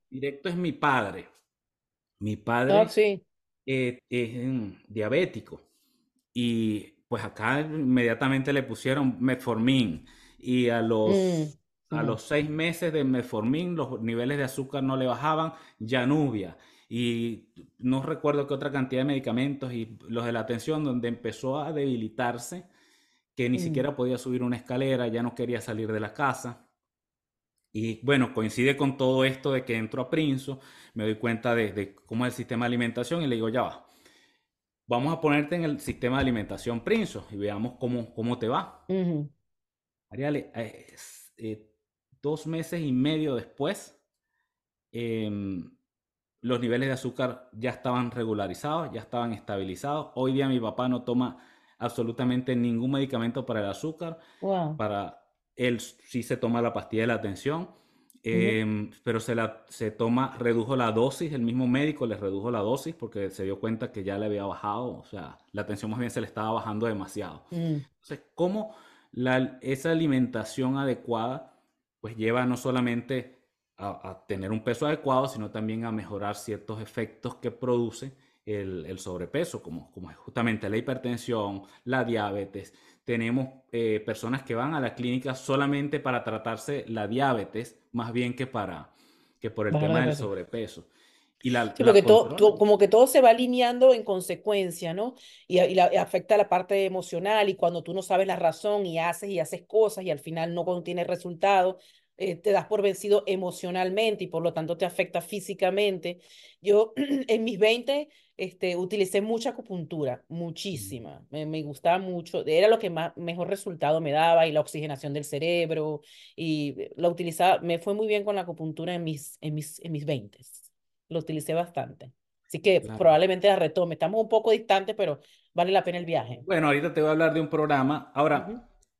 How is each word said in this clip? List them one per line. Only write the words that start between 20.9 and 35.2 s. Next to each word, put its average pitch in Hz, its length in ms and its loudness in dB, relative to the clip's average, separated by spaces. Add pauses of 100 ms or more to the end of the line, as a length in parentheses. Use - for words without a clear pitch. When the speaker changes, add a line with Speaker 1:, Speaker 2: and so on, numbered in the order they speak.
Speaker 1:
empezó 120 500 -4
a 151 140 -6
debilitarse, 123 920 -4 (720)
que 123 140 0
ni 127 100 2
Speaker 2:
Mm. - 0 -
Speaker 1:
siquiera 147 360 -2
podía 127 240 0
subir 127 240 -4
una 120 140 -2
escalera, 127 520 0
ya 117 140 -2
no 120 120 -4
quería 120 260 -2
salir 110 300 -4
de 107 100 -2
la 104 120 -6
casa. 127 560 -6 (1040)
Y, 110 300 -6
bueno, 127 300 2
coincide 120 420 2
con 139 220 0
todo 131 260 4
esto 135 280 0
de 127 120 0
que 117 140 -2
entro 110 240 -4
a 123 80 -6
Princeton, 139 500 -2 (360)
me 110 80 -4
doy 110 120 0
cuenta 117 400 0
de, 110 180 2
de 98 220 -6
cómo 120 300 -4
es 120 80 -4
el - 40 -10
sistema 120 280 -4
de - 20 0
alimentación 120 540 -2
y 151 60 0
le 123 80 0
digo, 110 140 -2
"Ya 120 140 0
va, - 220 -8 (1000)
vamos 127 260 0
a - 80 -6